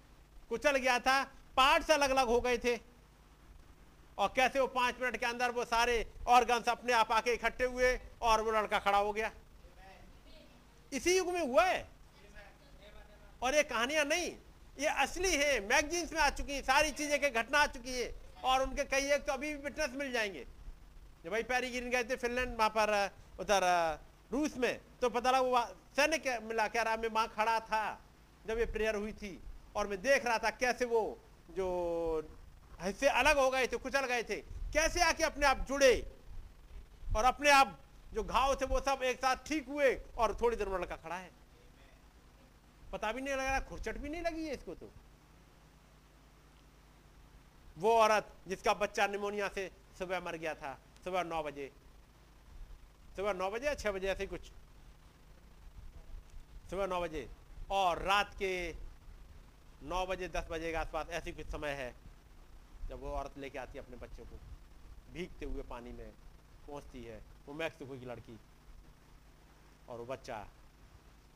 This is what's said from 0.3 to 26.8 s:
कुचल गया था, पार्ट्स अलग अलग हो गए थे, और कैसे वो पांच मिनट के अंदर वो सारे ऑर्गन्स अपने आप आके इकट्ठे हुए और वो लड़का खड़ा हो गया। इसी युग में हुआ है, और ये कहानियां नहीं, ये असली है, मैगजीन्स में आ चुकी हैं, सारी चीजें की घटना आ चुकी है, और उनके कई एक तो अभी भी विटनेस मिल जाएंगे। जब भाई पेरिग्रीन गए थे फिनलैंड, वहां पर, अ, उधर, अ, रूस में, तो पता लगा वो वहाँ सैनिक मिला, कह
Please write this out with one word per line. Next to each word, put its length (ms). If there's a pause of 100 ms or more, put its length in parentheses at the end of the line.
कुचल 280
गया 220
था, 260 (320)
पार्ट्स 340
अलग 200
अलग 160
हो 140
गए 180
थे, 220 (1400)
और 100
कैसे 320
वो 60
पांच 340
मिनट 160
के 100
अंदर 240
वो 140
सारे 480 (160)
ऑर्गन्स 400
अपने 240
आप 200
आके 200
इकट्ठे 320
हुए 360 (220)
और 200
वो 80
लड़का 280
खड़ा 200
हो 140
गया। 200 (1600)
इसी 240
युग 140
में 100
हुआ 240
है, 240 (1500)
और 120
ये 80
कहानियां 440
नहीं, 300 (420)
ये 80
असली 500
है, 240
मैगजीन्स 520
में 80
आ 100
चुकी 240
हैं, 80
सारी 280
चीजें 300
की 100
घटना 280
आ 80
चुकी 340
है, 200 (240)
और 180
उनके 220
कई 260
एक 160
तो 60
अभी 220
भी 80
विटनेस 280
मिल 220
जाएंगे। 340 (800)
जब 60
भाई 120
पेरिग्रीन 480
गए 140
थे 120
फिनलैंड, 420
वहां 120
पर, 180
अ, 520
उधर, 220
अ, 380 (320)
रूस 240
में, 240 (200)
तो 100
पता 200
लगा 100
वो 100
वहाँ 460
सैनिक 320
मिला, 400
कह 140